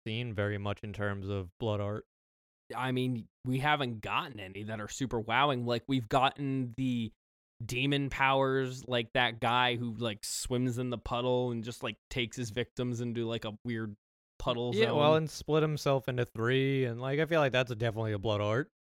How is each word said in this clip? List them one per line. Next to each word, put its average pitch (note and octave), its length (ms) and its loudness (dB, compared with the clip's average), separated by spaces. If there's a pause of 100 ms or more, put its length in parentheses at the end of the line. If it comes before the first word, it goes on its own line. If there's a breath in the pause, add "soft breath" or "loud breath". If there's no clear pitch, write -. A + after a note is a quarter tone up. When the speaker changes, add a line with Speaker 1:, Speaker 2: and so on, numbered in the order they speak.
Speaker 1:
seen A2+ 280 -4
very G#2 240 0
much G2+ 260 -4
in G#2 100 -8
terms G2 360 -2
of F#2+ 200 -4 (100)
blood G#2+ 220 0
art. G#2 240 -4 (680)
Speaker 2:
I B2+ 160 -2
mean, B2+ 360 0 (180)
we B2+ 140 0
haven't C3+ 420 0
gotten B2 380 -4
any G2 240 -10
that G#2+ 180 -6
are G#2 60 -8
super B2 320 -2
wowing. B2 460 2
Like, A#2+ 220 0
we've C3 220 0
gotten C3+ 680 0
the B2 340 -2 (540)
demon C#3 440 0
powers, C3+ 760 2
like A#2+ 260 0
that A#2+ 260 2
guy B2 360 4
who, A#2+ 220 -4
like, A2 260 -4
swims B2+ 540 -2
in B2+ 140 -4
the A#2+ 60 -4
puddle B2 540 0
and A2+ 120 -4
just, A#2 200 -10
like, A2 120 -6 (140)
takes A#2+ 280 -2
his A#2+ 140 -4
victims B2 500 -4
into, A#2 240 -2
like, A2+ 200 -4
a G#2+ 80 -6 (120)
weird A2+ 300 -4 (420)
puddle A#2+ 380 -2
Speaker 1:
Yeah, A3 160 4
well, D3 220 6
Speaker 2:
zone. D#3 40 6
Speaker 1:
and D#3+ 120 0
split D3+ 340 0
himself C#3+ 440 2
into B2 180 0
three, C3 600 2
and, A#2 160 -4
like, C3+ 180 0
I D#3+ 60 2
feel D#3+ 140 4
like C3+ 140 4
that's B2+ 200 2
definitely A2 400 0
a G#2 60 -2
blood G#2 220 2
art. A2 280 2 (260)